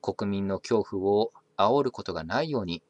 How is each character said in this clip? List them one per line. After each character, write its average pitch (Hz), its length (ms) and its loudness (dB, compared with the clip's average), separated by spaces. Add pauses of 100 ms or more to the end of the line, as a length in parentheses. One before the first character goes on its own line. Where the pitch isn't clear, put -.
国 101 280 -4
民 98 180 -2
の 98 120 -2
恐 110 240 0
怖 95 200 -4
を 104 280 4 (260)
煽 123 260 4
る 127 80 0
こ 104 120 -12
と 92 100 -6
が 80 100 -6
な 104 180 -2
い 160 80 -4
よ 131 120 -2
う 95 40 -6
に 82 240 -6